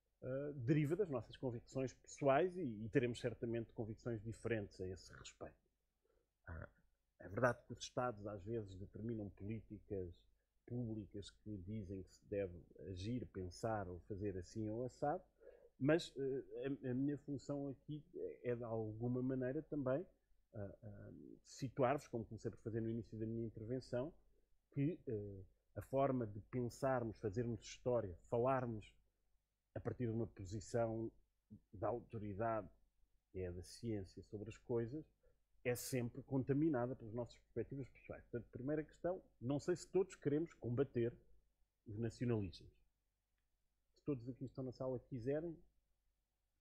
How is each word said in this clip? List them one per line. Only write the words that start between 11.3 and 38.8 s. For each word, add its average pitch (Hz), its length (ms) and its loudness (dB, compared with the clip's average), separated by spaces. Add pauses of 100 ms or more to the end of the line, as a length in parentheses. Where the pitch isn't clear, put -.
que 107 260 -8
dizem 95 460 -6
que - 100 -16
se - 140 -20
deve 98 260 0 (360)
agir, 98 380 -2
pensar 98 600 -2
ou 90 140 -8
fazer 98 360 -4
assim 107 320 -4
ou 117 160 -2
assado, 147 380 -2 (560)
mas, 302 360 6
eh, 123 520 -2 (180)
a, 127 60 2
a - 20 2
minha 139 240 2
função 143 500 -4
aqui 147 360 -8 (380)
é, 123 140 2
de 117 80 -6
alguma 113 580 0
maneira 131 400 2
também, 147 440 2 (480)
ah, 101 300 -8
ah, 104 280 -12 (320)
situar-vos, 139 640 2
como 113 180 -2
comecei 113 240 -6
por 110 120 -8
fazer 113 200 0
no 113 80 0
início 113 300 -4
da 110 60 0
minha 113 200 -2
intervenção, 123 680 -4 (580)
que, 143 340 2
eh, 101 380 -4 (320)
a 107 80 -4
forma 135 420 4
de 104 160 -6
pensarmos, 123 800 0
fazermos 113 420 0
história, 107 560 0 (120)
falarmos 120 600 2 (840)
a - 40 -2
partir - 280 0
de 110 40 2
uma 113 140 2
posição 113 840 0 (600)
da 101 160 -2
autoridade, 107 800 0 (640)
que 92 100 -6
é 92 80 0
a 87 40 -2
da 87 100 -6
ciência 98 600 -6
sobre 104 260 -8
as - 80 -12
coisas, 120 480 -2 (580)
é 123 120 4
sempre 120 480 -2
contaminada 135 720 4
pelas 113 180 -10
nossas 120 240 -4
perspectivas 123 520 -6
pessoais. - 340 -12
Portanto, - 280 -8
primeira 147 320 -2